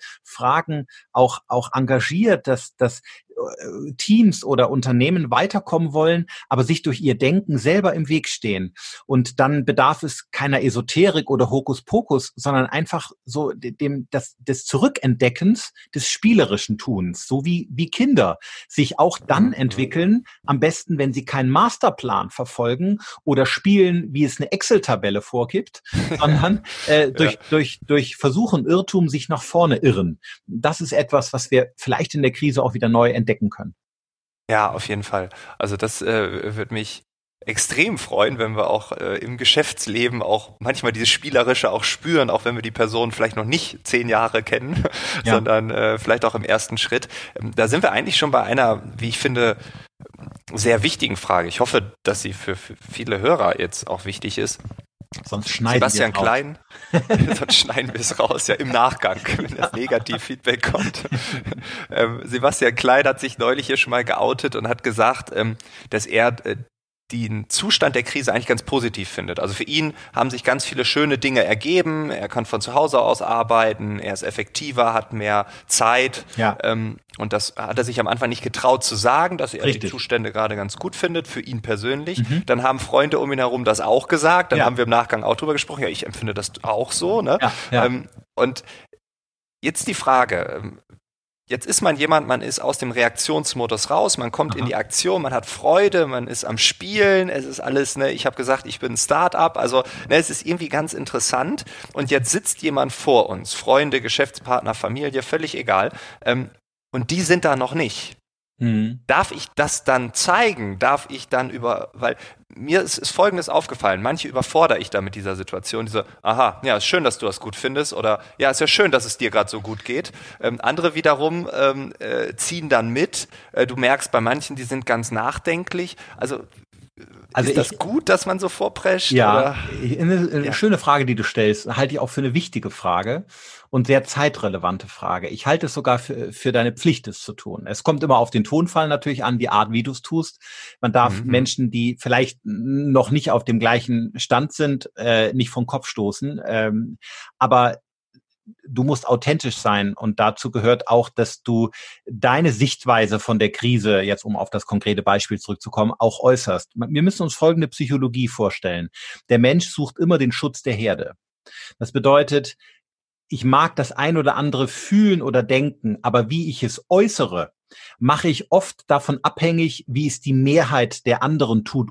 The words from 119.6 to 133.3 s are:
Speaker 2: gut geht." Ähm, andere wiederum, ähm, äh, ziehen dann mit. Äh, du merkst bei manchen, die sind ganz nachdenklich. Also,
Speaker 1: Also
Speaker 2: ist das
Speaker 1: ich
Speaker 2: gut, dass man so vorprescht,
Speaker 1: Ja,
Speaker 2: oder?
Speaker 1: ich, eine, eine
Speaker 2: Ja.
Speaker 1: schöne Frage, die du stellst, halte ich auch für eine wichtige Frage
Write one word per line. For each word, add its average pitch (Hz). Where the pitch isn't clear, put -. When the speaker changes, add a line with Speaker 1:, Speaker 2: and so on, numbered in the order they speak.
Speaker 2:
gut 107
geht." 131
Ähm, 117
andere 160
wiederum, 156
ähm, 135
äh, 113
ziehen 160
dann 117
mit. 135
Äh, 123
du 123
merkst 131
bei 123
manchen, 131
die 131
sind 127
ganz 117
nachdenklich. 170
Also, 131
Speaker 1:
Also 127
Speaker 2:
ist 139
das -
Speaker 1:
ich -
Speaker 2:
gut, 226
dass 190
man 185
so 190
vorprescht, 185
Speaker 1:
Ja, 123
Speaker 2:
oder? 120
Speaker 1:
ich, 127
eine, 175
eine 147
Speaker 2:
Ja. 147
Speaker 1:
schöne 208
Frage, 143
die 123
du 104
stellst, 107
halte 135
ich 143
auch 127
für -
eine 131
wichtige 131
Frage 98